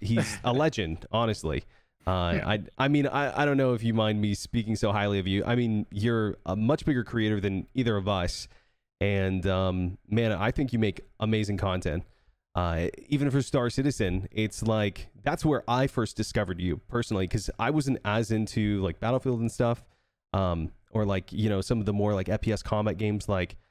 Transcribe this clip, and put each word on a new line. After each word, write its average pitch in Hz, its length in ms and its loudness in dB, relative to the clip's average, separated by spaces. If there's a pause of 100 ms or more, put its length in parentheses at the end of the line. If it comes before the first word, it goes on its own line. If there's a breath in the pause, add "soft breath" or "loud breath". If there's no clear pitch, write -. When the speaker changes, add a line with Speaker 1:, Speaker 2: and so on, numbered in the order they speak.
Speaker 1:
he's 107 420 0
a 123 100 0
Speaker 2:
<laughs> - 20 2
Speaker 1:
legend, 117 580 0
honestly. 104 520 0 (420 soft breath)
Uh, 92 300 0
Speaker 2:
Yeah. - 120 -2
Speaker 1:
I, 104 140 0 (160)
I 135 100 2
mean, 143 180 4
I, 139 360 0
I - 20 4
don't 143 140 2
know 131 160 4
if 110 80 -4
you 113 100 2
mind 107 300 2
me 104 100 2
speaking 110 420 -2
so 104 160 2
highly 101 280 2
of 92 80 0
you. 95 180 2
I 120 100 0
mean, 113 360 2
you're 110 560 0
a 92 100 -2
much 117 300 0
bigger 127 180 2
creator 107 360 0
than 98 340 -2
either 117 200 2
of 98 140 -2
us. 90 400 -2 (540 soft breath)
And, 95 440 0
um, 92 520 0 (100)
man, 110 240 2
I 101 180 0
think 135 220 -2
you 117 60 0
make 107 240 0 (180)
amazing 107 380 0
content. 92 460 -2 (500)
Uh, 85 320 0 (220)
even 143 220 2
for 135 120 2
Star 123 260 0
Citizen, 98 640 0
it's 107 300 -2
like, 107 480 0 (120)
that's 143 220 -2
where 147 240 4
I 127 200 2
first - 280 -2
discovered 95 420 -2
you 90 200 -2 (100)
personally, 101 400 -2
'cause - 300 -2
I 117 100 0
wasn't 139 340 0
as 110 280 0
into, 107 500 0
like, 92 180 -2
Battlefield 123 420 0
and 113 120 -2
stuff, 120 320 0 (480)
um, 87 400 0 (200)
or, 107 120 0
like, 98 260 -2
you 107 200 0
know, 98 100 0
some 113 200 0
of 104 40 -2
the 104 80 0
more, 104 220 2
like, 92 160 -2
F 107 100 0
P 113 100 0
S 104 120 0
combat 107 340 0
games, 104 320 -2
like, 92 280 -2 (140)